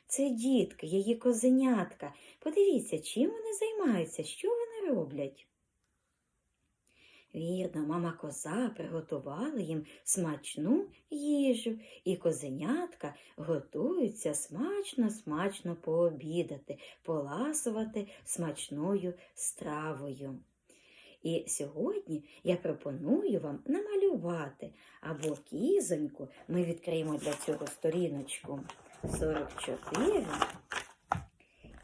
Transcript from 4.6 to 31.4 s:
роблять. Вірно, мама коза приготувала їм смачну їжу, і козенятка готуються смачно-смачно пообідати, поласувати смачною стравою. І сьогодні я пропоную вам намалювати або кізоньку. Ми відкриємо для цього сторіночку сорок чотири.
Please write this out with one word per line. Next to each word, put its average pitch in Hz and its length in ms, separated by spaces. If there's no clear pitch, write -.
роблять. 143 540
Вірно, 165 500
мама 170 260
коза 165 640
приготувала 165 840
їм 156 260
смачну 175 840
їжу, 277 680
і 190 120
козенятка 151 960
готуються 190 1000
смачно-смачно 202 1400
пообідати, 160 1040
поласувати 214 1040
смачною 175 880
стравою. 143 1040
І 165 260
сьогодні 285 760
я 180 120
пропоную 175 840
вам 143 260
намалювати 294 1080
або 151 360
кізоньку. 170 920
Ми 175 160
відкриємо 165 520
для 147 160
цього 151 340
сторіночку 143 920
сорок 156 300
чотири. 269 640